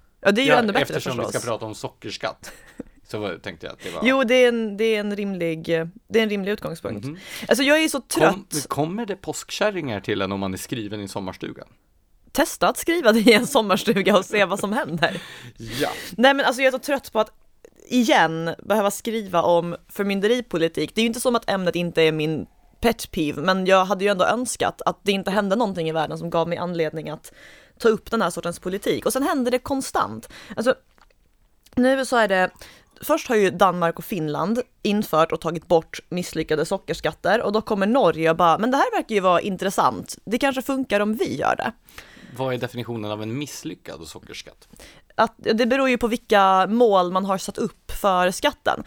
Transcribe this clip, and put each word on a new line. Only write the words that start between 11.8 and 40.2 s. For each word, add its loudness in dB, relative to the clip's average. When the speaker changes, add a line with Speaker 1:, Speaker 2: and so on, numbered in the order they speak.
Speaker 1:
Testa 0
att 0
skriva 2
det 6
i 8
en 4
sommarstuga 2
och 0
se 0
vad -2
som -4
händer. -2
Speaker 2:
<laughs> -20
Ja. -6
Speaker 1:
Nej, 6
men 0
alltså, 0
jag 4
är 0
så -14
trött -4
på 0
att 0
igen 2
behöva 2
skriva -2
om 2
förmynderipolitik. -2
Det 2
är 4
ju 4
inte -4
som 2
att -4
ämnet -2
inte 0
är 6
min -2
pet 0
peeve, -4
men 0
jag 6
hade -2
ju 2
ändå 2
önskat -2
att -2
det 2
inte -2
hände 0
någonting 0
i -2
världen -2
som -8
gav 0
mig -4
anledning -4
att -14
ta 4
upp 0
den 0
här 2
sortens -8
politik. -2
Och -2
sen 0
händer 0
det 2
konstant. -4
Alltså, 0
nu 2
så -2
är 4
det, 2
först 0
har 2
ju 4
Danmark 2
och -12
Finland -4
infört 2
och -2
tagit -6
bort 2
misslyckade -2
sockerskatter -2
och -2
då 0
kommer 0
Norge 4
och 4
bara, 4
"Men 0
det 4
här 2
verkar -2
ju 2
vara 4
intressant. -2